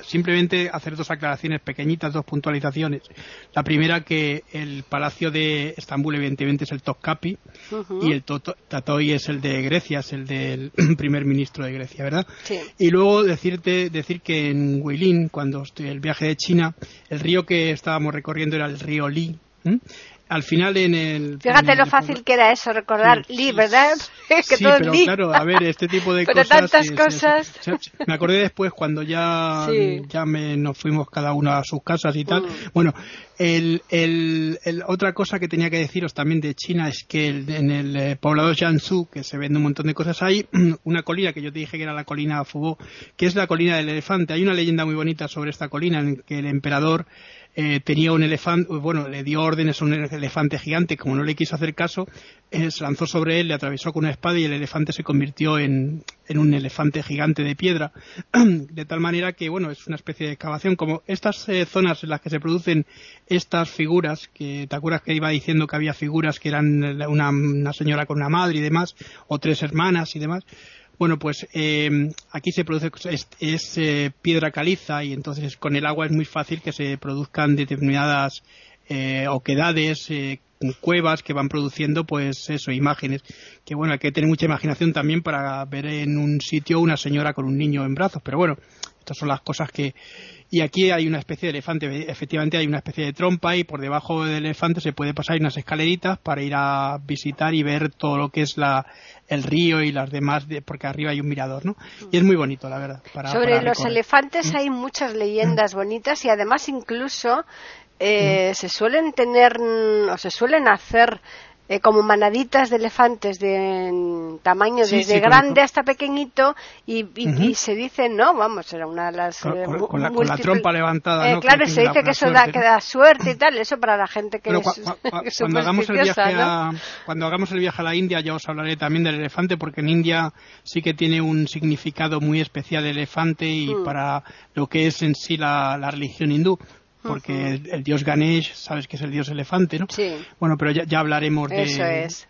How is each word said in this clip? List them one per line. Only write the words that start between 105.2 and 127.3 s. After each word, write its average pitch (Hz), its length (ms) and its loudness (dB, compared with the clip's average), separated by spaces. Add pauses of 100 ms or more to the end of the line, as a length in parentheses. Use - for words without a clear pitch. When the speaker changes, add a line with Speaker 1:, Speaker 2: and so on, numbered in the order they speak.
Speaker 2:
bonitas 220 500 -4
y 247 60 4
además 214 400 2
incluso, 254 760 -2 (540)
eh, 190 540 4
Speaker 1:
¿Mm? - 20 -6
Speaker 2:
se 185 160 -6
suelen 294 420 2
tener, 240 480 6
o 214 560 2
se 180 140 -6
suelen 269 360 2
hacer, 226 540 4 (460)
eh, 196 140 -2
como 214 220 6
manaditas 214 640 4
de 233 80 2
elefantes 220 640 2
de, 190 500 0
en 170 540 -4
tamaño 214 420 4
Speaker 1:
Sí, 202 140 4
Speaker 2:
desde 196 160 4
Speaker 1:
sí, 185 80 6
con 233 80 6
Speaker 2:
grande 277 320 8
Speaker 1:
el - 20 6
Speaker 2:
hasta 277 180 2
pequeñito 277 720 0 (300)
y, 226 220 -2 (100)
y, 233 140 -2
Speaker 1:
Ujú. 139 120 2
Speaker 2:
y 226 120 4
se 214 200 -2
dice, 240 360 0
no, 220 260 6
vamos, 214 380 0
era 160 120 -6
una 170 240 -4
de 170 60 -6
las, 175 240 -4
Speaker 1:
Con, 160 160 -4
Speaker 2:
eh, 180 80 -4
Speaker 1:
con, 160 140 -4
Speaker 2:
mu-, 202 100 -2
Speaker 1:
con 143 140 -2
la, 160 80 0
con 233 160 2
la - 80 0
Speaker 2:
múltiple-, 143 80 -4
Speaker 1:
trompa 180 300 2
levantada, 165 580 2
Speaker 2:
eh, 240 40 4
Speaker 1:
¿no? 185 60 0
Speaker 2:
claro, 277 200 6
Speaker 1:
Que 294 100 4
Speaker 2:
se 156 60 -2
Speaker 1:
tiene 233 120 6
Speaker 2:
dice 302 120 2
Speaker 1:
la 254 40 4
Speaker 2:
que 277 60 2
eso 269 160 0
Speaker 1:
suerte, 254 120 6
Speaker 2:
da, 240 140 6
que 247 60 0
Speaker 1:
¿no? 233 80 4
Speaker 2:
da 220 160 8
suerte 269 480 6
y 165 60 0
tal, 285 200 4
eso 233 240 -2
para 220 160 2
la 196 100 0
gente 214 340 -6
que - 100 -4
Speaker 1:
Pero 180 100 2
Speaker 2:
es 190 60 -4
Speaker 1:
cua-, 196 180 -2
cua-, 180 180 -6
Speaker 2:
<laughs> 262 80 -2
Speaker 1:
cua-, 170 120 -4
Speaker 2:
que 240 60 -10
es - 100 -6
Speaker 1:
cuando 160 220 0
hagamos 185 280 2
el 202 80 0
Speaker 2:
supersticiosa, 190 320 4
Speaker 1:
viaje 180 160 2
Speaker 2:
¿no? 175 60 2
Speaker 1:
a, 160 220 -2 (340)
cuando 160 200 -4
hagamos 185 260 -2